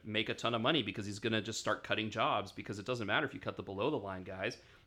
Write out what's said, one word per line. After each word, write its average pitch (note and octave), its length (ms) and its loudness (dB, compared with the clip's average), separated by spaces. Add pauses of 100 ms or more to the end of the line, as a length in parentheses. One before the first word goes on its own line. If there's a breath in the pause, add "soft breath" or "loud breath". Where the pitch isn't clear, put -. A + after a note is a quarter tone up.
make A2 240 2
a A#2 40 2
ton A#2 200 0
of A2+ 80 2
money C#3+ 200 4
because G2+ 240 -2
he's G2+ 140 -4
gonna A2 220 2
just A2 180 -4
start - 240 0
cutting A2 260 0
jobs, A2 440 2
because G2+ 260 -6
it F#2+ 60 -6
doesn't A#2+ 200 0
matter B2+ 220 4
if - 60 -8
you F#2 80 -10
cut G2+ 160 -4
the F#2+ 60 -6
below G2 260 0
the D3+ 80 2
line F#2+ 260 -6
guys, F#2+ 320 -4 (320 loud breath)